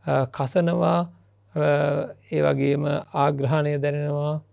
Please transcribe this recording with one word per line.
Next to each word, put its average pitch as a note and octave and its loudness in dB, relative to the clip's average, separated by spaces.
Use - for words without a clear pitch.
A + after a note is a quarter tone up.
අ, C#3 2
කසනවා, E3+ 0
අ, D3+ 0
ඒ D3+ 0
වගේම C#3+ 2
ආග්‍රහණය D3 0
දැනෙනවා. D3 -2